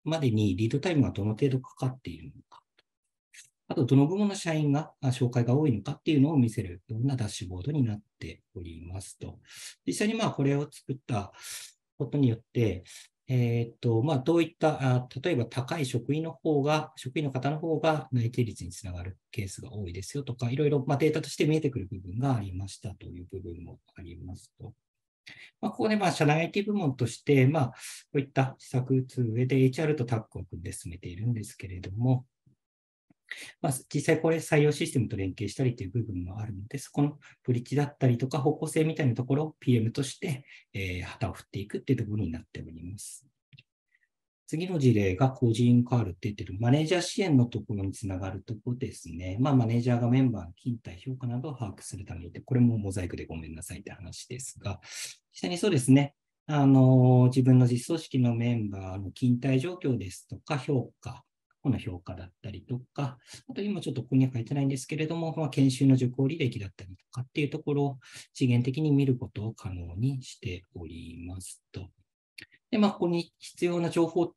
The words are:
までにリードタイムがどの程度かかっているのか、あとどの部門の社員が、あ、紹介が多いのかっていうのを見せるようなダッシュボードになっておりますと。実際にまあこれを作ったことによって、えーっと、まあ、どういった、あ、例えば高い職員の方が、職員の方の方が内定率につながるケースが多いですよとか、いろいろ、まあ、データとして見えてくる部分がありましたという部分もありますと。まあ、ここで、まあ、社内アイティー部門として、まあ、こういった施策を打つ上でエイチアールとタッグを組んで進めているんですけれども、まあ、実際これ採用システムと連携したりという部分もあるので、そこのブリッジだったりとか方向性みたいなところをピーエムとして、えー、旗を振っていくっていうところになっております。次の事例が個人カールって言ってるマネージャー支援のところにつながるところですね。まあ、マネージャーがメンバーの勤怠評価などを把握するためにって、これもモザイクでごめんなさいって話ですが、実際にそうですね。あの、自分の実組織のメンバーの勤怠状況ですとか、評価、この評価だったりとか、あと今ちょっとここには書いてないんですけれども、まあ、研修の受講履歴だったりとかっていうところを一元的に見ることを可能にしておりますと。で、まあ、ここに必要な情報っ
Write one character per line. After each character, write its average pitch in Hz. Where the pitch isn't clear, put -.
ま 160
で 135
に 104
リ 110
ー -
ド 139
タ 185
イ 165
ム 139
が -
ど 101
の 107
程 120
度 127
か -
か 139
っ 127
て -
い 78
る 80
の 71
か、 -
あ -
と 127
ど 131
の 139
部 175
門 208
の 196
社 165
員 151
が、 151
あ、 135
紹 123
介 123
が 120
多 156
い 131
の 101
か -
っ 147
て 160
い 147
う -
の 143
を 165
見 117
せ 107
る 90
よ 110
う -
な 135
ダ 110
ッ -
シ 101
ュ -
ボ 90
ー -
ド 147
に 147
な 107
っ 104
て -
お 92
り 82
ま 92
す -
と。 -
実 -
際 208
に 226
ま 226
あ 139
こ 139
れ 139
を 143
作 -
っ 131
た 101
こ 135
と 147
に 139
よ 113
っ -
て、 101
え 120
ー -
っ -
と、 113
ま 156
あ、 131
ど 165
う 170
い 165
っ -
た、 131
あ、 123
例 180
え -
ば 120
高 156
い 135
職 143
員 160
の 165
方 151
が、 151
職 -
員 151
の 135
方 139
の 156
方 156
が 156
内 113
定 123
率 -
に 87
つ -
な 92
が 87
る 92
ケ 104
ー 98
ス -
が -
多 101
い 87
で 92
す -
よ 143
と 127
か、 123
い 123
ろ 147
い 143
ろ、 143
ま 156
あ、 -
デ 156
ー -
タ 160
と -
し -
て 170
見 156
え 156
て 151
く 104
る 92
部 95
分 92
が 135
あ 104
り 98
ま 98
し -
た 98
と 90
い 87
う 90
部 95
分 87
も -
あ 101
り 85
ま 85
す -
と。 101
ま 214
あ、 -
こ -
こ 220
で、 214
ま 202
あ、 160
社 156
内 151
ア 165
イ 165
テ 202
ィ -
ー 202
部 208
門 160
と 120
し -
て、 135
ま 156
あ、 123
こ -
う 143
い 135
っ -
た 131
施 -
策 127
を -
打 127
つ 131
上 117
で 135
エ 131
イ 131
チ 165
ア 156
ー -
ル 151
と -
タ 113
ッ 110
グ -
を 92
組 87
ん -
で 87
進 85
め 90
て -
い 87
る 107
ん 120
で 107
す -
け -
れ 92
ど 92
も、 127
ま 160
あ、 -
実 143
際 160
こ 160
れ 165
採 156
用 147
シ 160
ス -
テ 139
ム 101
と -
連 95
携 98
し -
た 139
り 123
と -
い 95
う -
部 117
分 90
も 95
あ 107
る 104
の 95
で、 143
そ -
こ 147
の 147
ブ 127
リ 120
ッ -
ジ -
だ 143
っ -
た 135
り 120
と 131
か 156
方 147
向 160
性 160
み 156
た 156
い 135
な 113
と 123
こ 139
ろ 151
を 156
ピ 127
ー 120
エ -
ム 110
と 139
し -
て、 -
え 90
ー、 -
旗 -
を -
振 -
っ -
て -
い 101
く -
っ -
て -
い 131
う -
と 120
こ 101
ろ 104
に 85
な 80
っ -
て -
お 82
り 82
ま 95
す。 -
次 170
の 180
事 127
例 95
が 131
個 117
人 120
カ 123
ー 113
ル 92
っ -
て -
言 104
っ 104
て -
る 92
マ 117
ネ 147
ー 156
ジ 180
ャ 175
ー -
支 -
援 170
の 120
と 117
こ 107
ろ 98
に 98
つ -
な 92
が 95
る 98
と 110
こ 107
ろ 123
で 110
す -
ね。 90
ま 147
あ、 135
マ 117
ネ 113
ー 117
ジ 123
ャ 120
ー 117
が 120
メ 127
ン 131
バ 104
ー 87
の -
勤 120
怠 90
評 131
価 127
な 120
ど 151
を 135
把 107
握 -
す -
る 92
た -
め 85
に 87
っ -
て、 -
こ -
れ 123
も 117
モ 98
ザ 92
イ 87
ク -
で 82
ご 82
め 80
ん 80
な 80
さ -
い 90
っ -
て -
話 -
で -
す -
が、 98
実 -
際 175
に 175
そ 214
う -
で 156
す 127
ね。 139
あ 147
の、 127
自 127
分 127
の 127
実 120
組 165
織 -
の 120
メ 120
ン 107
バ 95
ー 98
の 92
勤 123
怠 131
状 -
況 131
で 95
す -
と 131
か、 -
評 127
価、 -
こ 139
の 98
評 92
価 -
だ 90
っ -
た 104
り 98
と 127
か、 139
あ -
と 202
今 202
ち -
ょ -
っ 131
と 123
こ -
こ 135
に 131
は 127
書 120
い 113
て 143
な 143
い 139
ん -
で 135
す 127
け 151
れ 156
ど 165
も、 165
ま 156
あ、 -
研 135
修 139
の 131
受 127
講 135
履 160
歴 123
だ 98
っ -
た -
り 90
と -
か 123
っ -
て -
い 143
う -
と 156
こ 151
ろ 143
を 135
一 -
元 120
的 131
に 156
見 139
る 131
こ -
と 110
を 107
可 -
能 87
に 131
し -
て 87
お 85
り 82
ま 92
す -
と。 92
で、 220
ま 208
あ、 -
こ -
こ 175
に 170
必 -
要 175
な 170
情 170
報 170
っ -